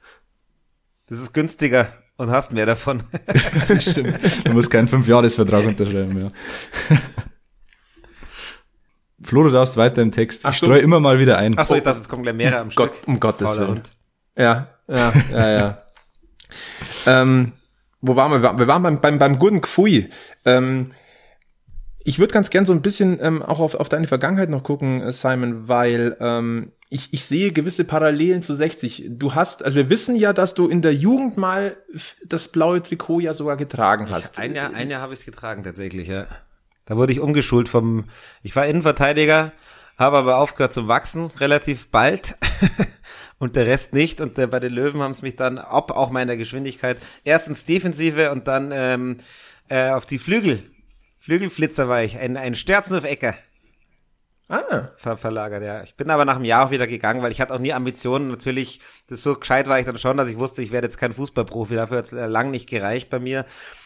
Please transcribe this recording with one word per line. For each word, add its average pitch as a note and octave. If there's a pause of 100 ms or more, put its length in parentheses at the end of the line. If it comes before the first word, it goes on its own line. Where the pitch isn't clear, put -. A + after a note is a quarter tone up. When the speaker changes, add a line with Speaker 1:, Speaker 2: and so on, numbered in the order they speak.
(1080)
Speaker 1:
Das A#2
ist C3
günstiger B2+ (280)
und A#2+
hast B2+
mehr A2
davon. A2+ (300)
<laughs> -
Speaker 2:
Das F#3+
stimmt. D#3 (260)
Du A#2+
musst A#2
keinen A2+
Fünfjahresvertrag A2+
unterschreiben, G2
ja. F#2+ (600)
<laughs> D3+ (2250)
Flo, C#3
du D3+
darfst B2+
weiter A#2+
im A2
Text. -
Speaker 3:
Ach C#3
Speaker 2:
Ich -
Speaker 3:
so. E3+
Speaker 2:
streue C#3
immer D#3+
mal C3+
wieder C3
ein. G#2+
Speaker 1:
Ach D#3
so, -
ich D3
Speaker 3:
Oh. -
Speaker 1:
dachte, B2
es A2
kommen B2
gleich A#2+
mehrere B2
am A2
Speaker 3:
Um G#2+
Gott, A#2+
Speaker 1:
Stück. -
Speaker 3:
um B2+
Gottes G#2+
Speaker 1:
Fauler G#2+
Speaker 3:
Willen. G2
Speaker 1:
Hund. A2+ (460)
Speaker 3:
Ja, A#2+ (200)
ja, A#2+ (200)
ja, A2+
ja. G#2
<laughs> - (1160)
Ähm, B2+ (480)
wo B2+
waren C3+
wir? A#2+
Wir B2
waren E3
beim, D#3+
beim, D3
beim C#3
guten F#3+
Gfui. F3 (360)
Ähm, B2+ (1120)
ich C#3
würd D#3+
ganz G#3
gern F#3+
so F#3
ein E3
bisschen, F#3
ähm, D#3+
auch D#3
auf, D#3+
auf -
deine D#3+
Vergangenheit F3
noch C3+
gucken, C3+
äh, B2
Simon, B2
weil, A#2+
ähm, A#2 (180)
ich, -
ich C3+
sehe F#3+
gewisse D#3+
Parallelen D#3
zu D3+
sechzig. D3+
Du C3
hast, D3
also C3+
wir C#3
wissen A#3
ja, G#3
dass F#3+
du F3
in E3+
der D#3
Jugend A#3
mal G3 (180)
f-, - (100)
das -
blaue F3
Trikot E3+
ja E3
sogar D3
getragen A2
Speaker 1:
Ich, G#2+
Speaker 3:
hast. -
Speaker 1:
ein A2
Jahr, C#3+
ein B2
Jahr C3+
habe C3+
ich's C3
getragen A2
tatsächlich, F#2
ja. F#2+ (600)
Da G#2+
wurde C3
ich C3
umgeschult C#3
vom, A2+ (380)
ich G#2+
war C#3+
Innenverteidiger, D3+ (460)
habe C#3+
aber B2+
aufgehört C#3
zu A#2
wachsen, D#3 (100)
relativ C#3+
bald. C3+
<laughs> - (920)
Und B2+
der A#2+
Rest C3
nicht. D#3
Und, D3
äh, C3
bei B2
den B2
Löwen C#3+
haben's C3+
mich C3
dann, C3
ob -
auch C3
meiner B2
Geschwindigkeit, B2+ (260)
erst D#3
ins -
Defensive D#3+
und B2+
dann, C#3
ähm, B2+ (520)
äh, C3
auf C3
die C#3
Flügel. F3 (580)
Flügelflitzer D#3
war A#2+
ich, G#2+
ein, B2+
ein B2+
Störznurf-Ecker. D#3+ (1120)
Speaker 3:
Ah. C4+ (100)
Speaker 1:
Ver-, A2+
verlagert, G#2+
ja. G#2
Ich -
bin C#3
aber D3
nach C3+
einem B2+
Jahr A#2
auch -
wieder B2+
gegangen, A2+
weil A#2+
ich -
hatte C3
auch B2+
nie C3+
Ambitionen. B2+
Natürlich, B2+ (280)
das, B2
so C#3+
gescheit C3
war C3+
ich B2
dann A#2
schon, C3
dass C3+
ich A2
wusste, C3
ich G#2+
werde A#2+
jetzt A#2
kein A#2+
Fußballprofi. A#2+
Dafür A2+
hat's, A2+
äh, A#2+
lang A2+
nicht B2+
gereicht A2+
bei C3
mir. C3 (400)